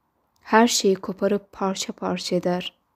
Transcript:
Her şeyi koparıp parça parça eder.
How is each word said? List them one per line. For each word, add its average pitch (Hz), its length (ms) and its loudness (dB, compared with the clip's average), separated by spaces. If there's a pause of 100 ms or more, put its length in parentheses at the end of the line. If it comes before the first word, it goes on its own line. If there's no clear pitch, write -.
(400)
Her 226 280 4
şeyi 196 260 2
koparıp 202 580 -4
parça 190 400 -4
parça 180 440 -4
eder. 180 380 -4 (220)